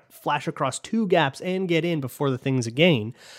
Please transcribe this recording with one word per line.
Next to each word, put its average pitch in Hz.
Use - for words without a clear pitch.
flash -
across 147
two 220
gaps 165
and 185
get 165
in 170
before 139
the 127
thing's 127
a 113
gain. 127